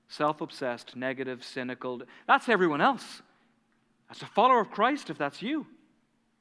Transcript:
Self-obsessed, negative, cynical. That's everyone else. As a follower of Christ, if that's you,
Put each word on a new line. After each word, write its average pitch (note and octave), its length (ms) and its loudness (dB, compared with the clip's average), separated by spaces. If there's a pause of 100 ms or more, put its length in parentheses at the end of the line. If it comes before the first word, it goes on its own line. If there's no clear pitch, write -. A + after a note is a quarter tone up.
Self-obsessed, D3 840 -4
negative, B2+ 480 -6
cynical. B2+ 580 -8 (260)
That's B3+ 220 4
everyone F3 320 4
else. - 400 0 (880)
As - 120 -18
a - 40 -14
follower B3 340 6
of G3+ 120 -2
Christ, C4 380 0
if A#3 80 -8
that's C#3+ 240 -4
you, C#4 240 -4 (760)